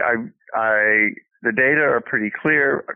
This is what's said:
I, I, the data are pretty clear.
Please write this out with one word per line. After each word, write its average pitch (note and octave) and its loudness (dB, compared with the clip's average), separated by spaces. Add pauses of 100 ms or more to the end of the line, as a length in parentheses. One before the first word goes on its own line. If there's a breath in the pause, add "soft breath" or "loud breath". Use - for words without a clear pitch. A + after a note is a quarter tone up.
I, A#2+ 0 (420)
I, A2 0 (640)
the A2 0
data C#3+ 2
are C3+ 2
pretty G#2+ -4
clear. D3 0 (120)